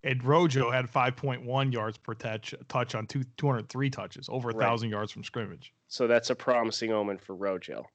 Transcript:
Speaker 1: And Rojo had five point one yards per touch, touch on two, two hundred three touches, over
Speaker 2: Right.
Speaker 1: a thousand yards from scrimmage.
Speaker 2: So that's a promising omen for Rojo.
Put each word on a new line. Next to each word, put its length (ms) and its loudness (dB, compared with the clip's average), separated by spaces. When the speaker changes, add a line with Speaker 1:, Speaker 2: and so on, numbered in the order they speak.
Speaker 1:
And 220 0
Rojo 460 6
had 180 0
five 260 2
point 300 -4
one 260 0
yards 280 -2
per 160 -10
touch, 400 -8
touch 260 -2
on 120 -4
two, 160 -4
two 120 0
hundred 200 0
three 220 0
touches, 400 -12
over 180 -2
Speaker 2:
Right. 80 -2
Speaker 1:
a 20 -2
thousand 300 2
yards 240 -4
from 100 -14
scrimmage. 520 -10
Speaker 2:
So 180 0
that's 240 6
a 40 2
promising 560 0
omen 280 0
for 160 -12
Rojo. 500 -4